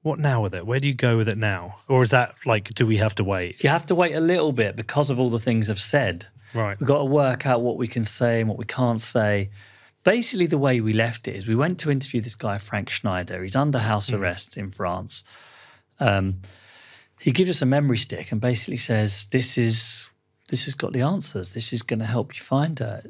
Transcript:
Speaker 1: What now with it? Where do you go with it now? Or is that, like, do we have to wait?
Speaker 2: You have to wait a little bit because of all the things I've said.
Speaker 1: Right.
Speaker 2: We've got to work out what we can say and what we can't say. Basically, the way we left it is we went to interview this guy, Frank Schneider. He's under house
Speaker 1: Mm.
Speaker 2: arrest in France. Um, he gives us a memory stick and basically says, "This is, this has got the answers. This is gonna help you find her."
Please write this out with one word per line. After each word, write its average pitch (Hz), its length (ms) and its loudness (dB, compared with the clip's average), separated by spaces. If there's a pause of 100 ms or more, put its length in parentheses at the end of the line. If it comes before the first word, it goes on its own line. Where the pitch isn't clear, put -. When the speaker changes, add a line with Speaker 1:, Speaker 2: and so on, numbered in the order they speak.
Speaker 1:
What 156 160 -4
now 135 260 2
with 98 100 -2
it? 87 120 -8
Where 120 140 0
do 139 80 0
you 139 60 2
go 120 240 4
with 110 100 2
it 104 100 -2
now? 98 380 -4 (140)
Or 131 140 6
is 107 80 4
that, 123 240 2 (100)
like, 110 280 0
do 123 140 2
we 110 80 4
have 107 200 2
to 107 100 0
wait? 92 360 -4
Speaker 2:
You 143 80 4
have 160 180 0
to 185 80 2
wait 170 180 2
a 160 80 0
little 165 320 2
bit 104 240 0
because 143 320 0
of 123 100 0
all 127 100 2
the 117 100 0
things 113 300 0
I've 104 120 -2
said. 101 440 0 (280)
Speaker 1:
Right. 104 260 -4
Speaker 2:
We've 117 80 -2
got 143 120 6
to 147 60 0
work 139 400 2
out 123 180 2
what 123 120 0
we 117 140 -2
can 117 160 -2
say 117 340 2
and 113 80 0
what 110 100 -2
we 117 60 -8
can't 117 380 -2
say. 104 480 0 (560)
Basically, 214 400 2
the 160 120 0
way 135 220 4
we 110 140 0
left 113 340 0
it - 80 -8
is 98 120 -8
we 113 80 2
went 165 240 0
to 151 120 0
interview 131 300 -2
this 113 140 -8
guy, 104 240 -4
Frank 101 300 -6
Schneider. 90 540 -4
He's 92 140 -2
under 139 220 2
house 107 300 0
Speaker 1:
Mm. 110 100 -2
Speaker 2:
arrest 90 360 -4
in 95 160 -8
France. 92 540 -8 (760)
Um, 98 360 2 (840)
he - 140 2
gives 180 160 4
us 165 120 0
a 143 40 0
memory 135 320 2
stick - 340 -6
and 110 80 -2
basically 123 380 -2
says, 107 540 0
"This - 260 0
is, 113 480 0 (420)
this - 160 0
has 135 120 -4
got - 180 -6
the 123 80 0
answers. 143 520 -2
This 113 200 -4
is 117 80 -2
gonna 110 240 -4
help 117 320 -2
you - 40 -14
find 147 380 -2
her." 110 300 -6